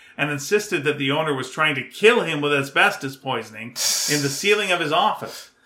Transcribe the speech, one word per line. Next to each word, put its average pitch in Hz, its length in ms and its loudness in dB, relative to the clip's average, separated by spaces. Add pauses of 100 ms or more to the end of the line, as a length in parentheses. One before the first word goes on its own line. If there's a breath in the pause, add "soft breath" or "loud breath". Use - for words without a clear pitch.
(180 soft breath)
and 143 120 -2
insisted 165 540 -2
that 139 140 0
the 139 140 0
owner 151 220 0
was 127 160 -6
trying 156 260 0
to 131 120 -4
kill 220 340 4
him 160 180 -4
with 147 120 0
asbestos 139 640 0
poisoning 113 520 -8
in - 540 -2
the 139 60 0
ceiling 196 440 0
of 175 80 2
his 151 120 0
office. - 560 -2 (180)